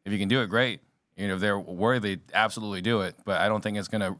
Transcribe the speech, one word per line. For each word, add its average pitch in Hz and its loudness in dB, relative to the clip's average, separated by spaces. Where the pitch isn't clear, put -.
if 98 -8
you 104 0
can 98 0
do 127 2
it, 110 -2
great. 117 0
You 98 -4
know, 95 0
if 92 -4
they're 101 2
worthy, 98 0
absolutely 107 0
do 110 2
it. 92 -4
But 95 0
I 92 4
don't 107 2
think 104 -2
it's 98 -4
gonna 98 -2